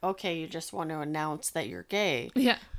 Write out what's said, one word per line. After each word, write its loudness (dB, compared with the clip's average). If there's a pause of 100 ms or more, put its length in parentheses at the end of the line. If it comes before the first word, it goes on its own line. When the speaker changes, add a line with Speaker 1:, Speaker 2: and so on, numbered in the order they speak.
Speaker 1:
okay, 0
you -4
just -8
want -2
to -2
announce -2
that -2
you're -8
gay. 0
Speaker 2:
Yeah. 6 (200)